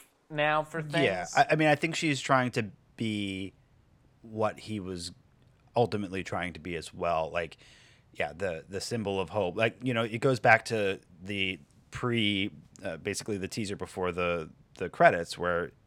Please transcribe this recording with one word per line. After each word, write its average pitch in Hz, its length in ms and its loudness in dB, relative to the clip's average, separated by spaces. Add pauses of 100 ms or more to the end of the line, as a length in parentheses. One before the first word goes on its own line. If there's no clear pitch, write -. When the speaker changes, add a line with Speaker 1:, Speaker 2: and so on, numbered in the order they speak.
(300)
Speaker 1:
now 151 340 0
for 160 180 -6
things? 151 240 0
Speaker 2:
Yeah, 90 200 0 (100)
I, 143 160 6
I 156 40 6
mean, 156 140 4
I 147 60 8
think 165 200 -2
she's 147 260 0
trying 127 300 2
to 117 140 0 (320)
be 98 560 -4 (680)
what 107 380 -2
he 107 200 -6
was 90 320 -8 (640)
ultimately 101 480 0
trying 87 300 -4
to 80 60 -14
be 85 160 -6
as 80 180 -8
well. 82 380 0
Like, 85 260 -4 (560)
yeah, 76 220 -4
the, 85 320 -4
the 95 140 -8
symbol 101 380 -4
of 90 100 -4
hope. 92 260 -2
Like, 113 280 2
you 127 100 0
know, 117 100 2
it 113 160 -4
goes 131 200 2
back 113 260 8
to 101 340 0 (240)
the 95 360 -2 (320)
pre, 104 600 0 (320)
uh, 85 140 -6
basically 101 400 -4
the 95 100 -4
teaser 101 280 -6
before 90 360 -4
the, 87 380 0 (280)
the 87 120 -4
credits 90 480 4
where 87 340 0 (160)